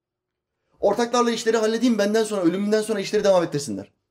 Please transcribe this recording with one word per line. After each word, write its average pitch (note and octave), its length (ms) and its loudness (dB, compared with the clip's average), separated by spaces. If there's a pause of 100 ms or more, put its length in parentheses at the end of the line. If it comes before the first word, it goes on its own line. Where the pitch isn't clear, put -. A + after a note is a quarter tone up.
(800)
Ortaklarla A#3 520 0
işleri A3+ 260 0
halledeyim, A3+ 400 2
benden G#3 260 0
sonra, G#3+ 180 -4
ölümümden G3+ 400 0
sonra G#3+ 180 -4
işleri G3 240 -2
devam F#3 200 4
ettirsinler." A2+ 480 -8 (200)